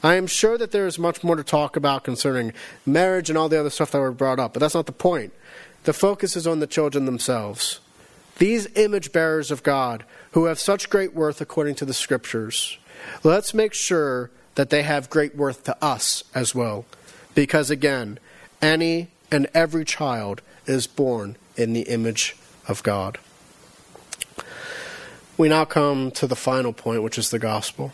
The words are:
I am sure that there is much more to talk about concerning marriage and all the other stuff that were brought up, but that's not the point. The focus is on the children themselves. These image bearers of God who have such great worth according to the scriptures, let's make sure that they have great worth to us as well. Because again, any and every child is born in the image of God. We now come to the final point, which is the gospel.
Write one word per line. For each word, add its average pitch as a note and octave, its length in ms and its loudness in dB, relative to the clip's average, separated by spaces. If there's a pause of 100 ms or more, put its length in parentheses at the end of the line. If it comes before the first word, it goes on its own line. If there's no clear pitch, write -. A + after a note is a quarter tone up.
I D#3+ 100 6
am F#3 140 2
sure A3+ 320 2
that A3 100 -4
there G3+ 160 0
is E3+ 140 -4
much E3+ 240 -2
more E3+ 120 4
to D3+ 80 -6
talk D3 320 0
about C#3+ 280 0
concerning B2 500 -2 (320)
marriage F3 460 2
and D#3+ 80 2
all D#3+ 100 2
the D#3 100 4
other D3 120 -2
stuff - 180 -2
that C#3+ 100 0
were C3 120 0
brought C3 280 0
up, A#2+ 140 -2
but C3 60 -4
that's D3+ 160 2
not E3 100 0
the D3 60 -10
point. C#3+ 420 -2 (520)
The D#3 60 2
focus G3 440 0
is E3+ 100 -4
on E3 140 0
the D3+ 80 -2
children C#3+ 380 0
themselves. A#2 760 -4 (580)
These G#3 380 2
image G#3 360 0
bearers D#3 380 0
of C#3+ 140 -6
God B2+ 400 0 (300)
who E3 120 4
have D#3+ 140 -2
such - 320 -2
great F#3+ 240 0
worth D#3 260 -2
according D3 340 -2
to C#3+ 100 -6
the C3+ 100 -4
scriptures, - 840 -4 (460)
let's F3 320 4
make A3 180 2
sure C3+ 560 0 (240)
that C#3 160 0
they D3 140 4
have D3 260 -2
great D3 260 0
worth C#3+ 280 -2
to - 200 -4
us - 400 0 (120)
as B2+ 180 -2
well. A#2 320 -4 (480)
Because D3 380 4
again, C3 480 0 (420)
any E3 460 2 (240)
and C#3 240 2
every D#3+ 280 2
child A#2 600 -4 (240)
is C3 180 0
born A#2 520 -2 (200)
in A2+ 160 2
the A#2 160 -2
image A2+ 480 -2 (300)
of A2 160 -4
God. G2 340 0 (2250)
We D#3 80 6
now D#3 160 4
come C#3+ 460 2
to - 160 -2
the B2 80 0
final B2+ 360 0
point, A2+ 300 -2
which A2 160 -4
is A2+ 140 -2
the A#2 80 -2
gospel. A2 540 -4